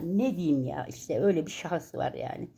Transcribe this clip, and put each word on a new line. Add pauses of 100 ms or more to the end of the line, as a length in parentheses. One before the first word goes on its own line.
ne
diyeyim
ya,
işte
öyle
bir
şahıs
var
yani.